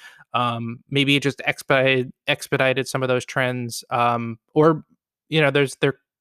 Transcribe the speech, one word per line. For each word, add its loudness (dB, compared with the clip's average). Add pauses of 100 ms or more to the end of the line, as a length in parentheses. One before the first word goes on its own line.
(340)
Um, -4 (100)
maybe 2
it 0
just -4
expedited, 0 (140)
expedited -2
some -4
of -2
those 0
trends. -4
Um, -2 (140)
or, 4 (460)
you 0
know, 4
there's, 2
there 0 (200)